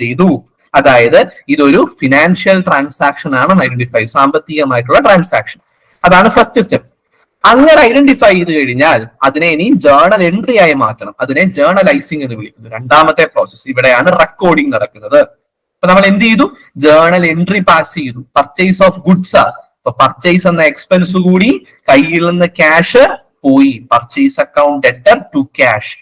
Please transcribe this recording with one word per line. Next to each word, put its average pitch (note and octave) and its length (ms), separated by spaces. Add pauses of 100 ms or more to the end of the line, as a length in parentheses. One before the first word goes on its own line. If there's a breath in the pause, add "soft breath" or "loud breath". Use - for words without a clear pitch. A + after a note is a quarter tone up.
ചെയ്തു. C3+ 280 (480)
അതായത് C3 400 (360 loud breath)
ഇതൊരു C#3+ 280 (180)
ഫിനാൻഷ്യൽ E3 580 (100)
ട്രാൻസാക്ഷൻ C#3+ 720
ആണെന്ന് D#3+ 260
ഐഡന്റിഫൈ, B2 360 (120)
സാമ്പത്തികമായിട്ടുള്ള C#3+ 960
ട്രാൻസാക്ഷൻ. F3 520 (460)
അതാണ് F#3 300
ഫസ്റ്റ് - 300
സ്റ്റെപ്പ്. - 220 (640)
അങ്ങനെ D4 280 (100)
ഐഡന്റിഫൈ C4+ 480
ചെയ്ത് E3+ 180
കഴിഞ്ഞാൽ C3 460 (260)
അതിനെ D3+ 280
ഇനി E3+ 120 (160)
ജേർണൽ E3+ 460
എൻട്രി A3+ 340
ആയി D#3 200
മാറ്റണം. G#2+ 400
അതിനെ C#3 200 (140)
ജേർണലൈസിംഗ് D3+ 680
എന്ന് A#2+ 140
വിളിക്കുന്നു. A2 360
രണ്ടാമത്തെ D#3 580
പ്രോസസ്. - 380
ഇവിടെയാണ് B2+ 400 (100)
റെക്കോർഡിംഗ് D#3 540
നടക്കുന്നത്. G#2+ 440 (560)
അപ്പൊ - 140
നമ്മൾ G3 220
എന്ത് G#3 160
ചെയ്തു? A3+ 200 (380 loud breath)
ജേർണൽ E3 480
എൻട്രി F3+ 360
പാസ് - 300
ചെയ്തു. B2+ 220 (160)
Purchase F#3 500
of F#3 100 (100)
goods F#3 340
ആ. - 40 (340)
അപ്പൊ B2 140 (100)
പർച്ചേസ് F3+ 480
എന്ന E3 200
എക്സ്പെൻസ് F3+ 560
കൂടി, F#3 240 (380 soft breath)
കയ്യിൽ D#3+ 400
നിന്ന് F3 180 (140)
ക്യാഷ് E3 420 (420)
പോയി. C#3 280 (180)
Purchase C3+ 540
account D3 420
debtor B2 300 (160)
to C#3 100 (160)
cash, A#2+ 300 (120)